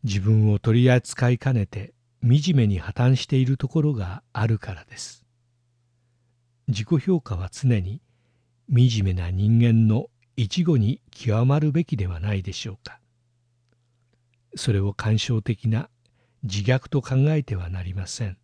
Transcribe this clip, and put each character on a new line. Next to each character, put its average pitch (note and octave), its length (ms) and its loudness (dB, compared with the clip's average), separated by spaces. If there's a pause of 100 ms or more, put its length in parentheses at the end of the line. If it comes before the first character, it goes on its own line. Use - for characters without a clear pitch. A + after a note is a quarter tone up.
自 G2+ 160 -2
分 G#2+ 320 4
を G#2 80 2
取 A#2+ 240 4
り B2+ 80 6
扱 B2 400 0
い A#2+ 80 0
か C3+ 140 -2
ね G#2+ 120 0
て - 300 -12 (280)
惨 D3 320 4
め A#2+ 120 4
に G2+ 100 0
破 - 140 -8
綻 B2+ 240 2
し - 100 -4
て C3+ 120 0
い C3 80 2
る C3 120 0
と C3+ 100 -6
こ D#3+ 140 0
ろ D3 120 0
が F#2 280 -6 (100)
あ G#2+ 140 -2
る A2+ 140 0
か F#2+ 160 -10
ら E2 100 -20
で - 100 -20
す。 - 300 -18 (1400)
自 G#2+ 180 -4
己 D3+ 180 0
評 F3+ 160 0
価 - 160 -8
は F2+ 160 -6
常 A#2+ 300 0
に G2 200 -8 (680)
惨 A#2+ 340 4
め F#2+ 100 0
な F2 180 -4
人 G#2 280 2
間 A2+ 280 4
の A2 200 0 (300)
一 B2 260 -2
語 D#3 140 2
に A2+ 320 0
極 A2+ 360 -2
ま C#3 140 2
る D3+ 120 0
べ D#3+ 120 0
き - 140 -4
で F#2+ 100 -4
は F2 120 -6
な G2+ 160 -2
い F#2+ 80 -4
で F#2+ 100 -10
し - 160 -10
ょ G2 40 -12
う - 100 -18
か。 - 160 -20 (1600)
そ - 160 -4
れ G2 80 2
を G2 140 -2
感 G#2+ 240 0
傷 A2 240 -2
的 - 260 -4
な A2 220 -2 (540)
自 G2 160 -6
虐 B2+ 300 0
と C#3+ 120 0
考 C3 140 -6 (180)
え D3+ 80 0
て A2+ 140 -6
は F2 140 -6
な F#2 120 -8
り F2+ 140 -8
ま F#2+ 100 -6
せ - 220 -8
ん。 F#2 160 -10